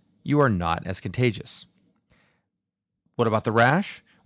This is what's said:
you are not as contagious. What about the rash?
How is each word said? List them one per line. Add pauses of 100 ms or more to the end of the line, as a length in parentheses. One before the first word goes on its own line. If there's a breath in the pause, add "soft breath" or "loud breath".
(240)
you
are
not
as
contagious. (1500)
What
about
the
rash? (240)